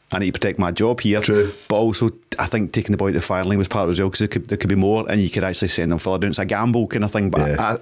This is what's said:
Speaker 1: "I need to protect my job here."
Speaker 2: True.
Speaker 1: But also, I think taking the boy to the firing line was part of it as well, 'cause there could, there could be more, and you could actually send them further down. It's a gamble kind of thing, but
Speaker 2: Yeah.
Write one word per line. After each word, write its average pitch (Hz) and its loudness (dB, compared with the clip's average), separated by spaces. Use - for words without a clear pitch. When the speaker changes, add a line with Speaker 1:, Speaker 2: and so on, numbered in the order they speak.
Speaker 1:
"I 92 -2
need 101 0
to - -6
protect 101 -2
my 90 0
job 113 0
here." 104 2
Speaker 2:
True. 104 2
Speaker 1:
But 107 2
also, 113 2
I - -2
think 101 -2
taking 107 0
the 101 2
boy 98 0
to 92 0
the - -2
firing 92 -2
line 101 2
was 95 0
part 101 0
of 85 2
it - 2
as 82 0
well, 95 2
'cause - -2
there 107 0
could, - -4
there 104 -4
could 101 0
be 98 2
more, 104 2
and 104 2
you 92 2
could 95 -2
actually 92 -2
send 85 0
them 85 0
further 92 -2
down. 98 -2
It's - -2
a 95 -2
gamble 113 0
kind 107 -2
of 101 -2
thing, 101 2
but 82 0
Speaker 2:
Yeah. 80 0